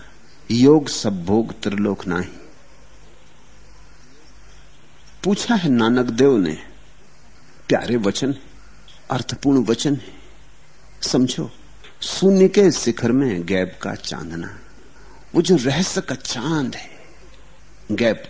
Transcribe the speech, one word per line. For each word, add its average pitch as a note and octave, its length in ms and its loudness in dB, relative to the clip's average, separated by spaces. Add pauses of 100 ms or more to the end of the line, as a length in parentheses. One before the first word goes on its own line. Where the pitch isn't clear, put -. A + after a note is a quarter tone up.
(500)
योग C3+ 380 6
सब F#2+ 360 -4
भोग G#2+ 380 2
त्रिलोक G2+ 440 -2
नाही। F2 220 -2 (3000)
पूछा G#3 300 2
है F3 160 2
नानक A#2+ 420 4
देव C3 260 6
ने, D#2 200 0 (1080)
प्यारे B2 280 2
वचन, A#2 380 0 (760)
अर्थपूर्ण C3+ 540 2
वचन A#2+ 300 2
है। - 180 -8 (880)
समझो, C3 460 0 (540)
शून्य F#3+ 460 4
के F#3+ 220 6
शिखर A#2 420 0
में A#2 340 0
गैब F#2 240 0 (120)
का G2+ 120 -6
चांदना, E2 540 -8 (840)
वो E3+ 80 4
जो E3+ 140 4
रहस्य C#3 440 0
का C3 140 -6
चांद B2+ 600 -4
है, - 160 -14 (1040)
गैब G#2+ 380 0